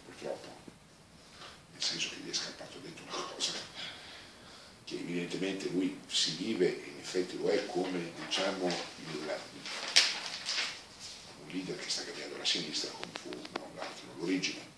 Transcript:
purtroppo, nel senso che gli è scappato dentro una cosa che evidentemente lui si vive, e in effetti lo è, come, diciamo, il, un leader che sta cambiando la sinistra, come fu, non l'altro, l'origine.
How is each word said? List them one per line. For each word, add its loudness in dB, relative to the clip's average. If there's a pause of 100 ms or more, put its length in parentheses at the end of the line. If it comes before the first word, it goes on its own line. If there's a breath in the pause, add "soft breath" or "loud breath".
purtroppo, -6 (1200 loud breath)
nel -6
senso 2
che -8
gli -6
è -2
scappato -4
dentro -10
una -2 (100)
cosa 0 (1300 loud breath)
che -4
evidentemente 0
lui 4
si 4
vive, 6
e 2
in -10
effetti 2
lo 6
è, 6
come, 2 (120)
diciamo, 4
il, 0 (2000)
un -12
leader -2
che -6
sta 0
cambiando -6
la -6
sinistra, 2
come -6
fu, -6
non -6
l'altro, -8
l'origine. 2 (160)